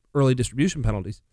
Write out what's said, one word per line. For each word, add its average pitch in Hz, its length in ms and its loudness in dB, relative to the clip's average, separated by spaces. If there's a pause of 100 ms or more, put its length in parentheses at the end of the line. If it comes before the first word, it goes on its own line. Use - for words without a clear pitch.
(140)
early 135 220 4
distribution 123 480 -2
penalties. 104 380 -4 (120)